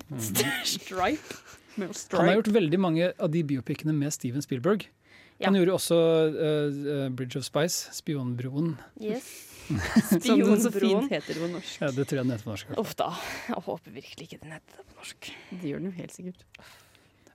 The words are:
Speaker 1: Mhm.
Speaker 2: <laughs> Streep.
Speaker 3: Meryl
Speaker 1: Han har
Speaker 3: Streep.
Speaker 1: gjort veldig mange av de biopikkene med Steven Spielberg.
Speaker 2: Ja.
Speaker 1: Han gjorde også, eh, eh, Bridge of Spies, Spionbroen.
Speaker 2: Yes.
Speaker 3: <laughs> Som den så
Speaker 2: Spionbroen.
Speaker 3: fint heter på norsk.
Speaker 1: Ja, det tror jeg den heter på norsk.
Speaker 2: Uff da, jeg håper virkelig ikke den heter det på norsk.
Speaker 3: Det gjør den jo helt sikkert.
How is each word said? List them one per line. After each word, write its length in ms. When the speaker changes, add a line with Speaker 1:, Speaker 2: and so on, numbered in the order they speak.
Speaker 1:
Mhm. 80
Speaker 2:
<laughs> 460
Streep. 640
Speaker 3:
Meryl 20
Speaker 1:
Han 80
har 80
Speaker 3:
Streep. 480
Speaker 1:
gjort 100
veldig 280
mange 400
av 100
de 140
biopikkene 500
med 180
Steven 300
Spielberg. 440
Speaker 2:
Ja. 80
Speaker 1:
Han 80
gjorde 160
også, 240
eh, 680
eh, 60
Bridge 280
of 60
Spies, 480
Spionbroen. 840
Speaker 2:
Yes. 440
Speaker 3:
<laughs> 0
Som 720
den 180
så 140
Speaker 2:
Spionbroen. 360
Speaker 3:
fint 40
heter 260
på 140
norsk. 280
Speaker 1:
Ja, 120
det 160
tror 100
jeg 80
den 60
heter 120
på 120
norsk. 100
Speaker 2:
Uff 180
da, 140
jeg 160
håper 300
virkelig 340
ikke 140
den 100
heter 280
det 100
på 100
norsk. 320
Speaker 3:
Det 100
gjør 160
den 60
jo 80
helt 180
sikkert. 320